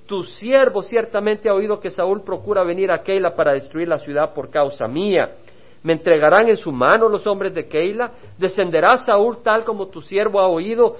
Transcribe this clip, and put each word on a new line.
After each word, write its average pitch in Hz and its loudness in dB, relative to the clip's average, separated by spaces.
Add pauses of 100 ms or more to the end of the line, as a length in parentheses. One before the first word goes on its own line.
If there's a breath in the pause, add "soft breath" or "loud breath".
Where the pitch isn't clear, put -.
tu 190 -6
siervo 233 0
ciertamente 214 -4
ha 202 2
oído 208 -4
que 180 -10
Saúl 190 -4
procura 196 -4
venir 180 -2
a 165 -2
Keila 190 -2
para 147 2
destruir 156 -6
la 156 0
ciudad 147 -4
por - -10
causa 139 -2
mía. 165 -2 (460 soft breath)
¿Me 160 0
entregarán 160 4
en 214 4
su 165 -10
mano 170 2
los 208 -2
hombres 196 -4
de 160 -6
Keila? 208 -4 (260 loud breath)
¿Descenderá 185 2
Saúl 220 2
tal 226 0
como 214 -6
tu 165 -18
siervo 202 -2
ha 185 4
oído? 214 0